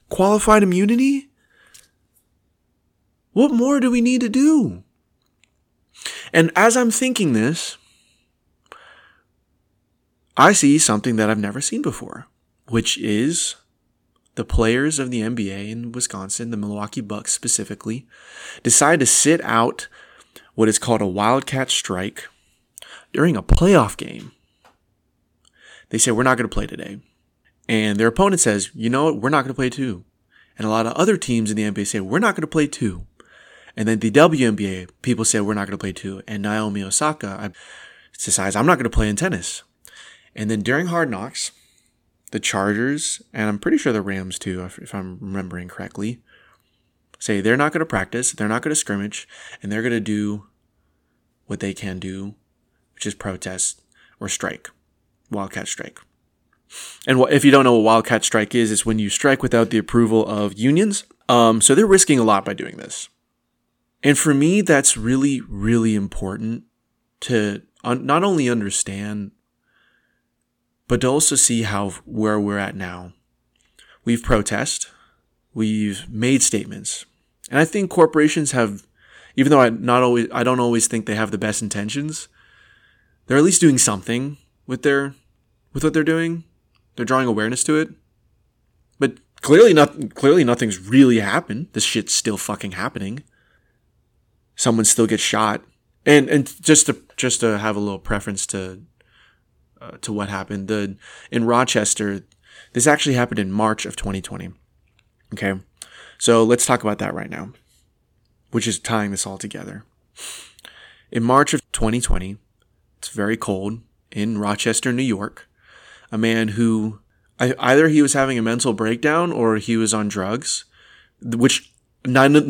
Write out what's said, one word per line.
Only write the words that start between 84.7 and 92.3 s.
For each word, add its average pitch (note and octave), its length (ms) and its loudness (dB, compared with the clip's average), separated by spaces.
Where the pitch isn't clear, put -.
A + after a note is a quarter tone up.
their, C#3 320 0
with C#3 100 -8
what D3+ 100 2
they're D#3 100 2
doing. E3 420 -2
They're A#2+ 100 -6
drawing C3 220 2
awareness A2 380 -2
to D3+ 100 2
it. D#3 140 0
But C3 200 -2
clearly F#3+ 320 8
not, D3 420 2
clearly D3+ 280 4
nothing's A#2+ 360 0
really A#2+ 400 6
happened. A2 540 -4
This G#2+ 100 -2
shit's - 300 -2
still G#2+ 240 -2